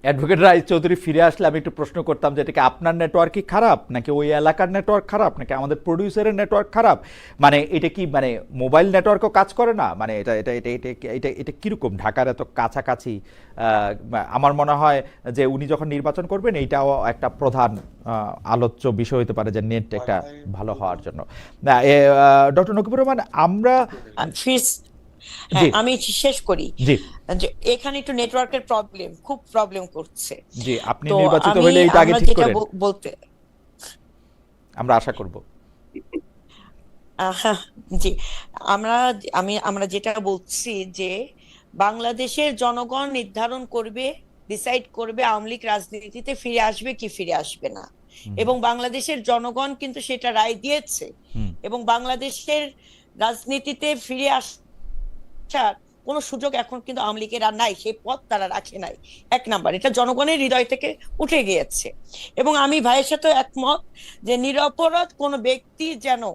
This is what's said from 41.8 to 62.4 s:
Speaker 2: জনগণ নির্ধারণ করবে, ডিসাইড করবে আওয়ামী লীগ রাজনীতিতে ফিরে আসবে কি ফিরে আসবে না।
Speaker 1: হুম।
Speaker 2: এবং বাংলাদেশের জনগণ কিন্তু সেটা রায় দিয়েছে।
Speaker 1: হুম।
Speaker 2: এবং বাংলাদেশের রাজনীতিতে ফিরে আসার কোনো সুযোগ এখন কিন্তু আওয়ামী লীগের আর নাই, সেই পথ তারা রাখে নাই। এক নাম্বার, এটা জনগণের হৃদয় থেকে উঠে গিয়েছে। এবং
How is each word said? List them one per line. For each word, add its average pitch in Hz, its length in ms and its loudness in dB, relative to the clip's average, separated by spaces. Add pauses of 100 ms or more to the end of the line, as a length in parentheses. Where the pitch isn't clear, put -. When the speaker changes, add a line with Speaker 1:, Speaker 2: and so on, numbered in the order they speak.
Speaker 2:
জনগণ 247 560 -4
নির্ধারণ 240 540 -6
করবে, 233 480 -8 (360)
ডিসাইড 247 340 -4 (100)
করবে 226 300 -6
আওয়ামী 220 260 -2
লীগ 233 140 -10
রাজনীতিতে 214 720 -8
ফিরে 233 260 -2
আসবে 220 320 -2
কি 220 140 -10
ফিরে 170 260 -8
আসবে - 360 -6
না। - 220 -16 (360)
Speaker 1:
হুম। 101 100 -10
Speaker 2:
এবং 240 240 0
বাংলাদেশের 240 600 -4
জনগণ 247 520 -4
কিন্তু 262 260 -12
সেটা 247 320 -6
রায় 220 200 0
দিয়েছে। 285 600 -6 (220)
Speaker 1:
হুম। 220 280 -4
Speaker 2:
এবং 226 220 -8
বাংলাদেশের 262 880 -4 (480)
রাজনীতিতে 269 760 -4
ফিরে 254 340 -4
আসার - 1500 -6 (300)
কোনো 285 160 -6
সুযোগ 269 340 -6
এখন 240 240 -6
কিন্তু 254 220 -10
আওয়ামী 214 180 -4
লীগের 220 240 -6
আর 214 100 2
নাই, 214 220 0
সেই 220 180 -8 (100)
পথ 262 160 -6 (100)
তারা 196 200 -2
রাখে 190 300 -10
নাই। 175 160 -12 (340)
এক 247 180 0
নাম্বার, 175 280 0
এটা 220 140 0
জনগণের 254 500 0
হৃদয় 254 260 2
থেকে 269 320 -6 (220)
উঠে 302 240 0
গিয়েছে। - 500 -4 (420)
এবং 294 200 2